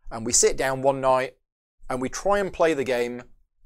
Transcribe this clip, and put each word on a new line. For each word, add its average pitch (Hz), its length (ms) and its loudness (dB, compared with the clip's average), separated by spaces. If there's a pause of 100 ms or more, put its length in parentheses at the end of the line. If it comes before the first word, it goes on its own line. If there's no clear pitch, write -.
(120)
and 113 140 -8
we 120 80 -2
sit 202 240 4
down 135 240 -2
one 139 200 2
night 131 360 0 (520)
and 131 120 -2
we 127 80 -2
try 202 300 0
and 190 140 -2
play 165 200 2
the 139 100 -2
game 123 400 -2 (420)